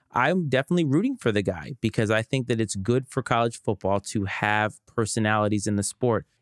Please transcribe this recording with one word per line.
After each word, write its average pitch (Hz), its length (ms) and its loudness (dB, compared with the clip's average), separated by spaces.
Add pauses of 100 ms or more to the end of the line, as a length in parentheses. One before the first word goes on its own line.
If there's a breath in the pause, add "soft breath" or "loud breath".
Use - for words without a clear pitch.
(100)
I'm 160 380 0
definitely 151 380 2
rooting 208 300 2
for 120 140 0
the 101 120 2
guy 85 380 -6
because 110 300 0
I 110 120 2
think 127 260 -2
that 113 120 2
it's 110 140 -2
good 120 320 0
for - 160 -4
college 117 380 0
football 98 400 -2
to 101 240 -4
have 107 600 0
personalities 107 800 0
in 104 100 -2
the 101 60 0
sport. - 440 -2 (160)